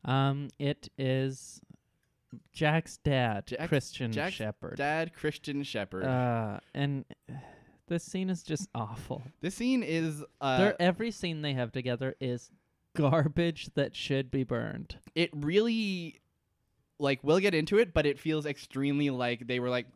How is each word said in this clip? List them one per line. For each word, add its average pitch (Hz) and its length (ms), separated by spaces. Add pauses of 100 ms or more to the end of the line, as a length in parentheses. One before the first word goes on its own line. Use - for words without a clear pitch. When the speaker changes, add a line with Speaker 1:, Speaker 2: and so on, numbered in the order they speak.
Speaker 1:
Um, 139 460 (100)
it 143 380
is 131 640 (880)
Jack's 160 460
dad, 120 500
Speaker 2:
Jack's, 156 220
Speaker 1:
Christian - 420
Speaker 2:
Jack's 151 240
Speaker 1:
Shepherd. - 400
Speaker 2:
dad, 156 380
Christian 143 500
Shepherd. 98 400
Speaker 1:
Uh, 120 560 (140)
and 139 320 (840)
this 170 160
scene 185 260
is 180 140
just 156 320
awful. 113 480 (180)
Speaker 2:
This 185 140
scene 247 260
is, 160 420 (180)
uh, 131 160
Speaker 1:
Their, 196 240
every 185 300
scene 160 300
they 147 120
have 123 180
together 127 480
is 123 320 (440)
garbage 160 800
that 143 200
should 135 340
be 135 140
burned. 117 540 (180)
Speaker 2:
it 170 180
really, 190 840 (800)
like, 139 240
we'll 156 160
get 190 160
into 160 220
it, 220 160
but 151 120
it 143 140
feels 156 260
extremely 143 640
like 123 380
they 123 140
were 123 80
like, 123 160 (100)